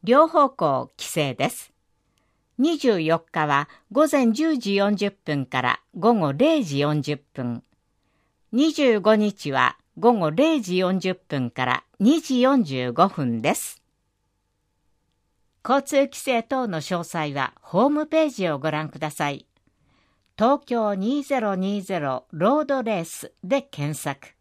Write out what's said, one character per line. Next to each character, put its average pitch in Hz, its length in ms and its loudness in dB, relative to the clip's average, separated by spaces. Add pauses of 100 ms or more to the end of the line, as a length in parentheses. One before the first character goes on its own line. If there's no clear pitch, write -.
両 269 260 6
方 311 220 2
向 135 480 -2
規 - 120 -12
制 143 240 -2
で 135 140 -2
す。 - 240 -12 (840)
二 311 200 2
十 220 220 2
四 160 180 2
日 - 280 -4
は 143 220 0 (220)
午 285 200 4
前 254 220 2
十 311 240 0
時 202 200 -2
四 202 200 2
十 202 140 -2
分 143 360 -4
か 131 160 -2
ら 123 180 -2 (180)
午 220 160 4
後 160 180 0
零 277 300 2
時 143 180 -4
四 147 220 0
十 147 140 -4
分。 120 460 -10 (920)
二 294 200 2
十 247 280 2
五 214 160 4
日 208 360 -2
は 127 260 2 (200)
午 233 160 4
後 170 160 0
零 285 300 2
時 180 180 -2
四 185 220 0
十 185 140 -4
分 131 360 -6
か 127 160 -4
ら 127 180 -2 (160)
二 285 220 4
時 254 180 0
四 262 240 4
十 127 280 -4
五 170 160 4
分 120 340 -4
で 151 120 0
す。 - 280 -12 (1800)
交 277 200 2
通 285 140 -2 (100)
規 277 100 -14
制 240 260 -2
等 254 240 -4
の 170 140 -4
詳 170 240 -4
細 151 300 -6
は 135 260 -4
ホ 208 260 2
ー - 40 4
ム 302 160 -2
ペ 320 180 2
ー 302 60 -2
ジ 196 180 -4
を 147 100 -2
ご 151 120 -2
覧 151 180 -4
く 147 100 -16
だ 151 120 -6
さ 147 200 -4
い。 139 160 -12 (880)
東 262 280 2
京 220 300 -2
二 233 280 -2
ゼ 269 180 -2
ロ 208 140 -2
二 190 280 -4
ゼ 185 180 -4
ロ 135 320 -4
ロ 214 300 2
ー - 20 -2
ド 269 180 -2
レ 214 180 -2
ー 165 40 -6
ス - 280 -16 (120)
で 240 160 0
検 147 360 -8
索。 - 320 -10 (120)